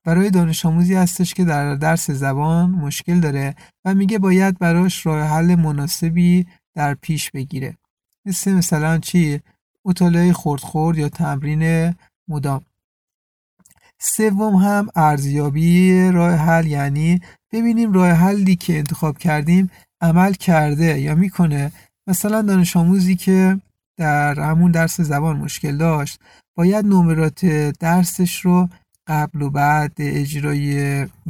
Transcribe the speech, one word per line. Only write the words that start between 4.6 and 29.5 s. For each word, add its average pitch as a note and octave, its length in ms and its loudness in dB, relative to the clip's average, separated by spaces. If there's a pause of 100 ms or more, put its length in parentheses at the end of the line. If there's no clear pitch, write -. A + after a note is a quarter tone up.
راه D3+ 220 -2
حل E3 280 2
مناسبی E3+ 920 0 (280)
در D3 180 -2
پیش - 380 -8
بگیره. C#3 460 -10 (480)
مثل G3 260 -4
مثلاً E3 460 0
چی؟ D3+ 440 0 (440)
مطالعهٔ F3 480 2
خرد D3 260 -4
خرد D#3+ 380 -2
یا D3 120 -2
تمرین D#3+ 840 -2 (340)
مدام. C#3 380 -6 (1300)
سوم G#3+ 560 -2
هم G3+ 400 2
ارزیابی D#3 1160 2
راه F3 220 2
حل، E3 340 2
یعنی D3 540 0 (300)
ببینیم A3+ 420 0
راه F#3 160 4
حلی F#3+ 460 2
که F3 220 -2
انتخاب D3 400 -4
کردیم E3+ 540 0 (300)
عمل F3+ 320 4
کرده D3+ 640 0
یا D3+ 160 -2
می‌کنه. D#3+ 560 0 (360)
مثلاً G#3 340 -2
دانش F#3 360 2
آموزی F3+ 380 2
که F#3+ 440 2 (380)
در D3 420 -2
همون E3 320 2
درس E3 300 0
زبان D3 360 -2
مشکل C#3+ 400 -6
داشت، D#3 420 -2 (360)
باید G3+ 300 2
نمرات E3 600 2 (340)
درسش F3 680 0
رو F3+ 240 2 (380)
قبل D3+ 340 -4
و C#3+ 80 -4
بعد D3 500 0